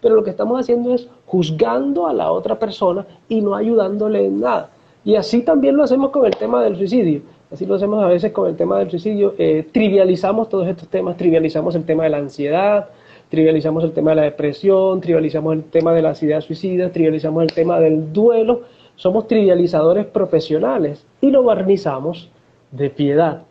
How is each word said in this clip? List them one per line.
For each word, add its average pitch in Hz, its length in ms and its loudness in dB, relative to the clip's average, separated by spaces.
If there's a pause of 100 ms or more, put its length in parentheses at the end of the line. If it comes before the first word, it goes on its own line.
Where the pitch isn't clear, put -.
pero 233 140 2
lo 214 80 2
que 196 60 -4
estamos 208 280 -4
haciendo 247 380 -2
es 240 140 -6 (160)
juzgando 233 840 -2
a 294 60 -2
la 87 180 -2
otra 190 260 -4
persona 196 480 -4 (220)
y 220 140 -2
no 202 140 -2
ayudándole 208 720 0
en 196 140 -2
nada. - 300 -2 (340)
Y 214 140 2
así 233 240 0
también 277 340 2
lo 294 80 4
hacemos 269 280 0
con 277 140 2
el 196 120 0
tema 233 260 -2
del 208 140 -2
suicidio, 185 460 0 (280)
así - 140 -8
lo 196 100 0
hacemos 202 260 -2
a 196 60 2
veces 175 240 2
con 190 160 -2
el 170 80 -4
tema 175 240 0
del 190 100 -2
suicidio, 196 480 -2
eh, 156 320 0
trivializamos 196 760 2
todos 190 180 -2
estos 175 220 -6
temas, 185 300 -4
trivializamos 160 580 0
el 160 80 -2
tema 160 220 0
de 156 40 2
la 147 100 -2
ansiedad, 156 680 -2 (400)
trivializamos 160 560 2
el 160 80 0
tema 160 200 0
de 156 40 4
la 156 60 2
depresión, 185 800 0
trivializamos 160 540 -2
el 156 100 -6
tema 165 260 0
de 165 120 2
las 156 200 -2
ideas 151 220 0
suicidas, 180 480 -4
trivializamos 160 500 0
el 160 80 0
tema 165 300 0
del 160 320 0
duelo, 233 480 2 (340)
somos 214 320 -2
trivializadores 180 800 2
profesionales 180 1000 -2 (160)
y 277 100 4
lo 262 120 6
barnizamos 185 840 0 (420)
de 139 180 -2
piedad. 147 600 0